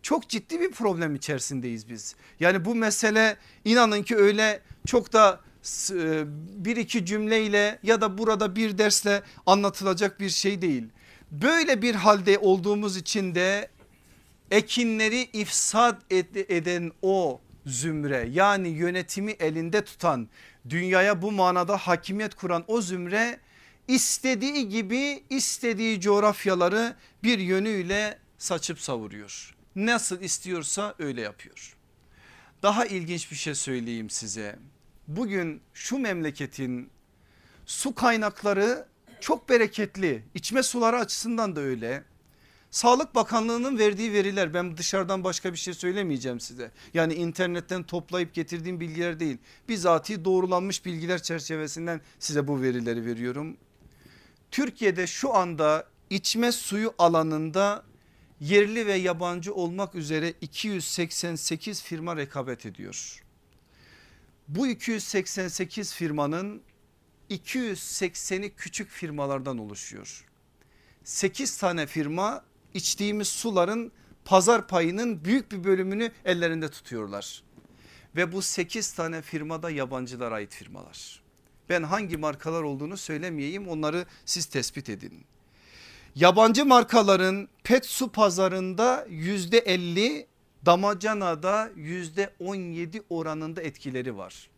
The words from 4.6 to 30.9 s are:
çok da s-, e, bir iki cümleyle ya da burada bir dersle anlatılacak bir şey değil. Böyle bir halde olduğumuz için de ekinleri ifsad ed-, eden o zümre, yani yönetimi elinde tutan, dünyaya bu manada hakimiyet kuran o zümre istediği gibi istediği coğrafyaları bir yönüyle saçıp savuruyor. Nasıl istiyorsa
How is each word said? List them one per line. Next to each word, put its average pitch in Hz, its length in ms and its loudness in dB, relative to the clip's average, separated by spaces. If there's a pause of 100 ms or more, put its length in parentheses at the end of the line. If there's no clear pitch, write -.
çok - 260 2
da 208 260 8 (220)
s-, - 340 -6
e, 160 280 0 (420)
bir 226 100 0
iki 214 300 0
cümleyle 214 800 2
ya 220 180 4
da 196 160 0
burada 214 380 2
bir 214 220 0
dersle 202 460 4 (220)
anlatılacak 196 760 4
bir 196 100 -2
şey 196 320 0
değil. 139 220 0 (480)
Böyle 262 500 2
bir 233 140 2
halde 202 420 6
olduğumuz 196 600 2
için 185 380 -4
de 190 340 0 (840)
ekinleri 226 680 2
ifsad 220 800 2 (100)
ed-, 190 420 0
eden 170 380 -2 (100)
o 185 400 0 (240)
zümre, 139 680 -2
yani 190 380 4
yönetimi 180 640 -2
elinde 165 540 -2
tutan, 131 440 -2 (400)
dünyaya 185 520 4
bu 214 100 -2
manada 180 460 4
hakimiyet 190 580 -2
kuran 175 320 -2
o 226 140 0
zümre 185 580 -2 (480)
istediği 262 840 0
gibi 240 600 -2
istediği 226 720 -2
coğrafyaları 202 960 2 (280)
bir 226 160 4
yönüyle 196 800 -2 (180)
saçıp 165 440 -4
savuruyor. 104 720 -10 (200)
Nasıl 208 460 0
istiyorsa 185 800 -4